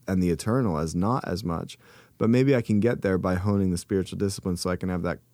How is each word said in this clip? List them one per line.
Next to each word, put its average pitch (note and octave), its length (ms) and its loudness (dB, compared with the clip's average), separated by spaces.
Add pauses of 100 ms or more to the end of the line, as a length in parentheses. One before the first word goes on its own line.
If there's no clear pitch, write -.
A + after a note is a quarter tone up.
and F#2 160 0
the F2+ 60 2
eternal G#2+ 480 0
as D#2+ 180 -4
not G2+ 320 0
as F2+ 160 -4
much. E2+ 340 -6 (400)
But A2+ 120 2
maybe C3 260 4
I A#2+ 60 2
can G#2+ 180 2
get A#2 220 2
there F#2+ 160 2
by F#2 180 2
honing G2 360 2
the F2 60 0
spiritual F#2 400 -2
discipline F#2+ 380 -2
so F2+ 140 -4
I F2+ 80 -2
can F#2 100 -6
have F2+ 140 -2
that F2 180 -4 (140)